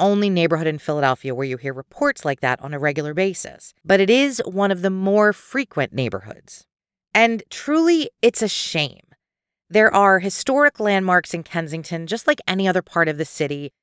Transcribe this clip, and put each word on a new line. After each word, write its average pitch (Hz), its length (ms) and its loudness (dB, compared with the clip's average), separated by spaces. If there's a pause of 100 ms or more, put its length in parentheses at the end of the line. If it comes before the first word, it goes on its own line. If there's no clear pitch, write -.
only 202 280 2
neighborhood 165 380 2
in 151 140 -2
Philadelphia 135 520 -2
where 131 140 -4
you 127 120 -6
hear 135 140 -8
reports 262 520 -4
like 139 160 -2
that 127 200 -2
on 143 140 -10
a 143 40 -6
regular 147 360 -4
basis, - 580 -6 (120)
but 190 160 4
it 196 100 4
is 262 340 2
one 196 280 0
of 180 100 -6
the 190 80 0
more 196 420 2
frequent 202 600 -6
neighborhoods. 107 720 -8 (480)
And 226 340 2
truly, 320 600 0 (100)
it's 233 220 2
a 214 60 0
shame. - 500 -6 (720)
There 214 240 4
are 196 240 6
historic 269 600 0
landmarks 190 540 0
in 165 100 -8
Kensington, 165 640 -8
just 220 180 -6
like 196 220 0
any 190 180 0
other 185 160 2
part 170 240 -2
of 151 100 -2
the 156 80 -4
city. 143 460 -6 (120)